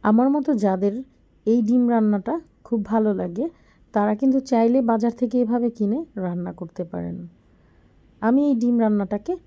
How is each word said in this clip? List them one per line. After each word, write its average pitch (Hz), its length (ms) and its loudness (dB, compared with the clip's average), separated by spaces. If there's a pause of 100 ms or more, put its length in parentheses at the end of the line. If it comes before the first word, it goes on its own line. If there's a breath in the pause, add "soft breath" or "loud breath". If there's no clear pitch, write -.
আমার 226 280 4
মতো 294 240 0
যাদের 202 500 0 (420)
এই 233 160 2
ডিম 240 280 2
রান্নাটা 220 500 0 (240)
খুব 220 220 -4
ভালো 214 280 0
লাগে, 185 360 -4 (440 soft breath)
তারা 208 220 0
কিন্তু 269 240 2
চাইলে 247 420 2
বাজার 233 300 0
থেকে 247 280 -2
এভাবে 240 300 0
কিনে 233 360 -2 (100)
রান্না 180 380 -6
করতে 175 300 -12
পারেন। 175 440 -10 (960 soft breath)
আমি 262 260 2
এই 285 80 2
ডিম 240 240 0
রান্নাটাকে 208 560 0 (120)